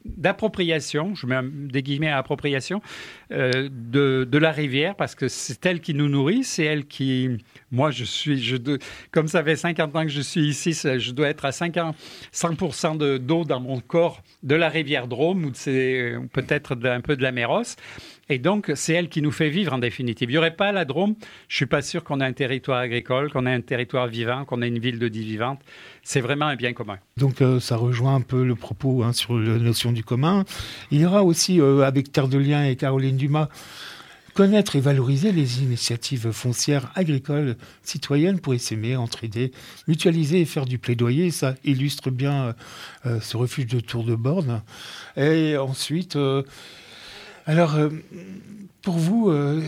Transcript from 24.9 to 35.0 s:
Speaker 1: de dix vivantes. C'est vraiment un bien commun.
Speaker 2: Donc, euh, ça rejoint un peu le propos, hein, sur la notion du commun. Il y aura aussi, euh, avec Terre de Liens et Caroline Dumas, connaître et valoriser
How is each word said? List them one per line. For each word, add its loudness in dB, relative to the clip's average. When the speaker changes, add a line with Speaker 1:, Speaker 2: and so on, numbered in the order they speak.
Speaker 1:
de 0
dix -6
vivantes. -4
C'est 0
vraiment 0
un -2
bien -2
commun. -8
Speaker 2:
Donc, 2
euh, 6
ça -2
rejoint 2
un 4
peu 0
le 2
propos, -2
hein, 2
sur 0
la 2
notion 2
du -2
commun. 2
Il 4
y 6
aura 4
aussi, 4
euh, 8
avec 2
Terre 2
de 2
Liens 4
et 2
Caroline 0
Dumas, 2
connaître 4
et 4
valoriser 4